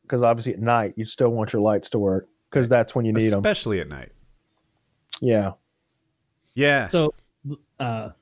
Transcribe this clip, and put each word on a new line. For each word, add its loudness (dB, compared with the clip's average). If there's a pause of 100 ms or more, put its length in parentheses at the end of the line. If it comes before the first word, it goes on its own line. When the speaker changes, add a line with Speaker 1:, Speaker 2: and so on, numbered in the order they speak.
Speaker 1:
'cause 0
obviously 2
at -8
night, 2
you -6
still 2
want -4
your 2
lights 2
to -2
work 0 (220)
'cause 0
that's 2
when -2
you 0
need 2
'em. 2
Speaker 2:
Especially -2
at -8
night. -16 (1120)
Speaker 1:
Yeah. 2 (1040)
Speaker 2:
Yeah. 2
Speaker 3:
So, 0 (640)
uh, -6 (120)